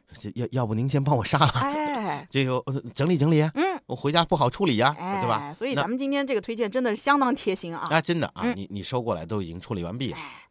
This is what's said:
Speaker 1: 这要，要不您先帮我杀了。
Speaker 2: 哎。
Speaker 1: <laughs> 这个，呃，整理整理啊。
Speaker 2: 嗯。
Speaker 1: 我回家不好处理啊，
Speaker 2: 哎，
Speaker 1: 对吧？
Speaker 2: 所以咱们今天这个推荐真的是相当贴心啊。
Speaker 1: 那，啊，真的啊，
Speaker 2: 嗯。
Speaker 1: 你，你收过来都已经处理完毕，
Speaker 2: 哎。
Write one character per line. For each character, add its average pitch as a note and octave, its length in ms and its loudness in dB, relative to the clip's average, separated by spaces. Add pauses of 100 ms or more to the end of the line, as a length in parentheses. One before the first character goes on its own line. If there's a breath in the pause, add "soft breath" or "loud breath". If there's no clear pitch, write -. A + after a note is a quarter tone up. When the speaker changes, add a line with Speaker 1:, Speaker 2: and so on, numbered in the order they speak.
(140)
Speaker 1:
这 - 220 -12
要， A#2+ 160 -4
要 B2 140 0
不 G#2+ 80 -2
您 A#2 140 0
先 C#3 160 0
帮 C#3+ 140 2
我 A2+ 40 0
杀 - 160 0
了。 D3+ 100 6
Speaker 2:
哎。 C#4+ 380 0 (400)
Speaker 1:
<laughs> - 40 -20
这 C3+ 160 0
个， B2+ 80 0 (140)
呃， C3+ 140 -4 (120)
整 D#3 160 0
理 F3+ 80 4
整 C#3+ 140 4
理 D3+ 100 8
啊。 D#3 140 2
Speaker 2:
嗯。 D4 80 2 (240)
Speaker 1:
我 - 80 -6
回 C#3+ 160 -2
家 E3+ 120 6
不 E3+ 120 2
好 C#3 140 4
处 G3+ 180 0
理 A#2 120 4
啊， C#3 200 4
Speaker 2:
哎， F#3+ 200 -4
Speaker 1:
对 B2 80 0
吧？ A2+ 300 0
Speaker 2:
所 - 80 -6
以 C4+ 100 -2
咱 E3 140 0
们 B3 80 -2
今 C4+ 140 -2
天 C#4 140 0
这 C4+ 80 -2
个 G#3+ 60 2
推 A3+ 160 -6
荐 G#3+ 140 -2
真 B3+ 140 0
的 A3 120 2
是 - 0 -
相 C#4 240 2
当 B3+ 140 2
贴 F#3+ 220 -2
心 E3+ 200 -8
啊。 B2 140 -6
Speaker 1:
那， D#3 80 4
啊， E3 40 4
真 E3+ 180 0
的 B2+ 80 0
啊， - 160 -12
Speaker 2:
嗯。 A#3+ 120 0
Speaker 1:
你， G2+ 140 -8
你 G2 140 -6
收 B2 180 -2
过 A2 140 -2
来 D#2+ 100 -6
都 G2+ 160 -2
已 F2 60 -6
经 E2 120 -10
处 G#2 140 -8
理 F2+ 100 -2
完 E2+ 140 -6
毕， B2+ 160 -4
Speaker 2:
哎。 - 380 -14